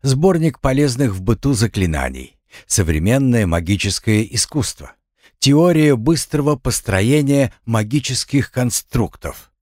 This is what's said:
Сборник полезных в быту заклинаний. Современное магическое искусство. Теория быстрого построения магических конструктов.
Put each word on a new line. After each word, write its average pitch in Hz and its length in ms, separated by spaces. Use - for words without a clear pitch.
Сборник 156 580
полезных 135 540
в 95 80
быту 117 320
заклинаний. 78 840
Современное 107 800
магическое 95 800
искусство. - 720
Теория 151 580
быстрого 147 600
построения 131 1000
магических 117 880
конструктов. - 1000